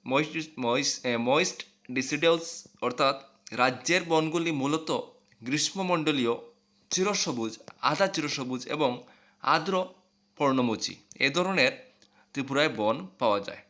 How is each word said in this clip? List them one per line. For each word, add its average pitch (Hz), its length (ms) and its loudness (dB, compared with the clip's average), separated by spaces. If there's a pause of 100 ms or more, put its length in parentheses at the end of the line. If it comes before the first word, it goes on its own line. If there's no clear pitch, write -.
moist, 151 560 -2
moist, 127 400 -2
eh, 120 140 0 (100)
moist 165 340 2 (320)
deciduous," 151 760 0 (120)
অর্থাৎ 135 420 0 (300)
রাজ্যের 127 520 2
বনগুলি 165 480 0
মূলত 143 480 -2 (420)
গ্রীষ্মমণ্ডলীয় 147 920 0 (560)
চিরসবুজ, 175 680 -2 (220)
আধা 156 260 2
চিরসবুজ 143 600 -4
এবং 147 360 -2 (400)
আর্দ্র 180 460 0 (480)
পর্ণমোচী 127 580 0 (200)
এ 135 160 2
ধরনের 175 420 2 (600)
ত্রিপুরায় 139 360 0
বন 117 380 0 (120)
পাওয়া 104 220 2
যায় - 180 -12 (120)